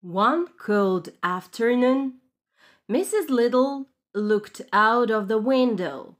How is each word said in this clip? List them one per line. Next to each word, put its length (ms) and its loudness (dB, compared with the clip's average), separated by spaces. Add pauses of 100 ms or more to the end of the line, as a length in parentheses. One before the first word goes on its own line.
One 440 0 (120)
cold 540 -2 (100)
afternoon, 960 0 (720)
Missus 400 -2
Little 580 0 (260)
looked 460 -2 (140)
out 360 4
of 200 -2
the 80 0
window. 840 0